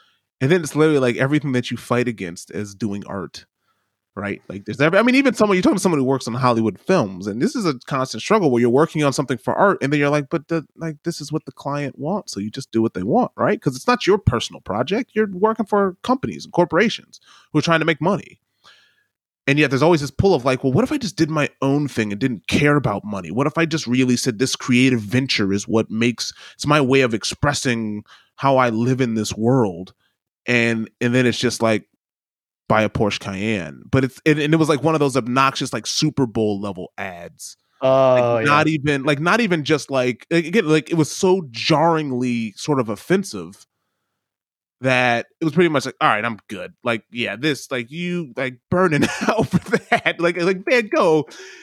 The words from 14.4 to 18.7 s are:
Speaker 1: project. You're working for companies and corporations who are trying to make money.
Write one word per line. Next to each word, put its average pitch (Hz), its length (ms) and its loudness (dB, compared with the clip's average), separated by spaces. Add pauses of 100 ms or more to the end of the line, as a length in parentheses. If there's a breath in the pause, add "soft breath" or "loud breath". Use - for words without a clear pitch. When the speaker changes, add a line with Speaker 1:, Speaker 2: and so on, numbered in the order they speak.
Speaker 1:
project. 147 540 -4
You're 214 160 0
working 208 360 -2
for 196 360 0
companies 110 420 -4
and - 80 -18
corporations 175 680 0 (320 soft breath)
who 151 80 0
are - 20 2
trying 165 180 2
to 156 60 -2
make 165 160 0
money. 185 360 -2 (1120 soft breath)